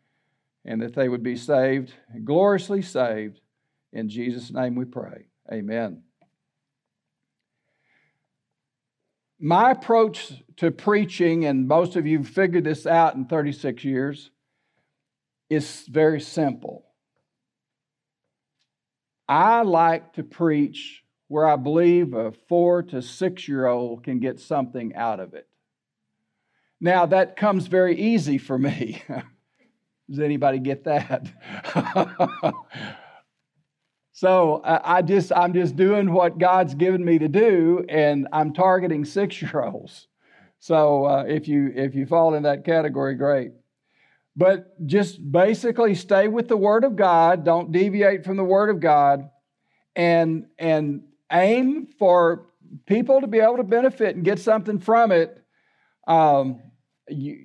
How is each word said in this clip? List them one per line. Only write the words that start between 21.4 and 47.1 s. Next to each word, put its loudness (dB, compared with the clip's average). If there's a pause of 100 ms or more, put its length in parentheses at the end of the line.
I 4
believe 2
a -6 (180)
four 2
to -10
six-year-old -4
can -4
get -6
something -6
out -6
of -16
it. -20 (1300)
Now, 2
that 2
comes 0
very 2
easy 0
for -6
me. -4
<laughs> -20
Does -8
anybody 0
get -6
that? -4 (480)
<laughs> -4 (1600)
So, 2
I, 2
I 4
just, 0
I'm 2
just 0
doing 2
what 2
God's 2
given 0
me 4
to 0
do, 2
and 0
I'm -2
targeting 0
six-year-olds. -8 (520)
So, 2
uh, 0
if -4
you, 0
if -4
you -4
fall 2
in -2
that 0
category, -2
great. 0 (840)
But 0
just 0 (100)
basically 2
stay 2
with -4
the 0
Word 2
of -2
God. 4